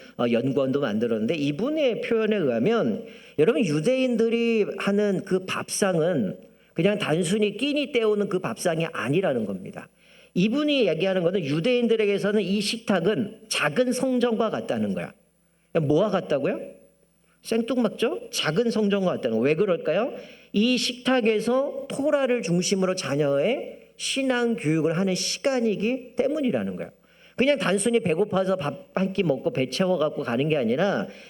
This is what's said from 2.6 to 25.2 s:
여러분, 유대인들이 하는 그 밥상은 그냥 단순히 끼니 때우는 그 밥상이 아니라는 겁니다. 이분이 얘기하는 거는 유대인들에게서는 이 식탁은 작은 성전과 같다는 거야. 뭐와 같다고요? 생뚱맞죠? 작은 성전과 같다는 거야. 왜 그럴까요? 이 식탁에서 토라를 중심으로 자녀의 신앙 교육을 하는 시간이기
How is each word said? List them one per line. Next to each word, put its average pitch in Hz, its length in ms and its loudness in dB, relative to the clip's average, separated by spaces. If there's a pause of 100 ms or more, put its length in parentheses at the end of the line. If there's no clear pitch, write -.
여러분, 240 260 4
유대인들이 233 1000 2 (140)
하는 202 480 0
그 185 180 -2
밥상은 170 960 0 (360)
그냥 196 240 2
단순히 180 580 0
끼니 285 360 -2
때우는 214 360 2
그 185 100 -2
밥상이 160 540 -2
아니라는 139 540 0
겁니다. 95 420 -10 (460)
이분이 262 540 2
얘기하는 185 340 0
거는 175 220 0
유대인들에게서는 208 960 2
이 196 200 0
식탁은 196 880 -2
작은 247 440 0
성전과 240 580 0
같다는 110 440 -2
거야. 85 180 -6 (680)
뭐와 156 300 2
같다고요? 170 500 -2 (840)
생뚱맞죠? 240 880 -2
작은 220 400 0
성전과 196 440 0
같다는 113 240 -2
거야. 123 100 2
왜 156 60 4
그럴까요? 175 600 0 (380)
이 240 260 2
식탁에서 240 1120 0
토라를 269 540 0
중심으로 180 520 0
자녀의 147 840 0 (160)
신앙 240 600 -2
교육을 156 400 0
하는 190 180 0
시간이기 233 1040 -2